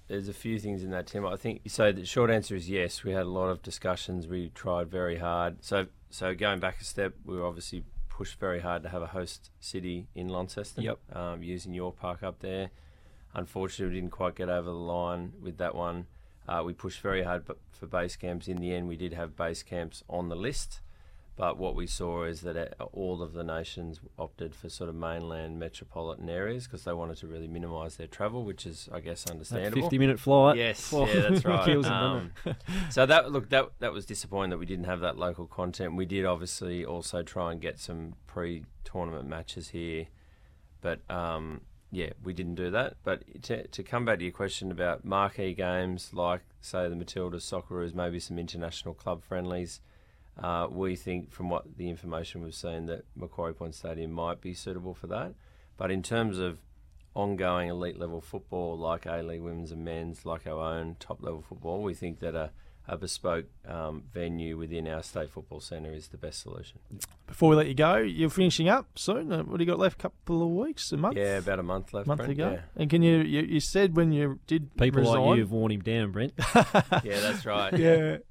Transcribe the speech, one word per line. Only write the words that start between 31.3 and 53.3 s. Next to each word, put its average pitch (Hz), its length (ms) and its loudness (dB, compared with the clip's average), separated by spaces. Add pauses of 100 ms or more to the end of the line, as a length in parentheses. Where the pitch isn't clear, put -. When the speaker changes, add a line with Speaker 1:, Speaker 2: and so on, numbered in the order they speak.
Speaker 2:
<laughs> - 0 -
Speaker 1:
right. 92 220 4
Speaker 2:
Kills - 180 6
them, 101 80 2
Speaker 1:
Um, 95 380 0 (120)
Speaker 2:
doesn't 165 200 -4
it? - 40 -16 (160)
<laughs> 160 80 -4
Speaker 1:
so 131 140 6
that, 147 280 8
look, 123 180 0
that, 135 180 6 (120)
that 113 120 0
was 98 140 -6
disappointing 98 420 -2
that 90 100 0
we 87 60 -6
didn't 87 220 -4
have 90 140 -2
that 85 180 0
local 87 280 -2
content. 90 480 -4
We 92 120 0
did 95 180 0
obviously 87 600 -2
also 85 360 -4
try 85 300 -4
and 82 80 -6
get 78 180 -6
some 82 360 -8 (120)
pre-tournament 82 1040 -6
matches 82 420 -10
here, 82 360 -6 (760)
but, 82 200 -2 (100)
um, 80 500 -4 (300)
yeah, 85 200 -4 (140)
we 92 80 -6
didn't 87 220 -4
do 90 160 -2
that. 117 340 0
But - 380 -4
to, - 240 -4
to - 160 -10
come 120 240 -2
back 107 140 4
to 87 40 -4
your 87 80 -2
question 95 380 -4
about 87 340 0
marquee 98 480 0
games 90 600 -2
like, 90 260 2 (220)
say, 90 260 -2
the 85 80 -4
Matildas, 87 480 -6
Socceroos, 87 500 -4
maybe 87 260 -2
some 87 180 -6
international 85 560 -6
club 87 280 -6
friendlies, 90 600 -6 (560)
uh, 85 320 0
we 92 260 -2
think 90 360 -6
from 90 160 -6
what 87 160 0 (140)
the 87 100 -6
information 85 540 -6
we've 80 120 -10
seen 82 320 -6
that 82 280 -8
Macquarie 82 400 -6